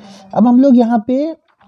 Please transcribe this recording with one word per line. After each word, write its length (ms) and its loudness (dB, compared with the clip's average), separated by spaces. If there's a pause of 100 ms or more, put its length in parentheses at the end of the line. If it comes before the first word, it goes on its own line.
(340)
अब 140 0
हम 120 2
लोग 180 4
यहाँ 300 -2
पे 280 -6 (320)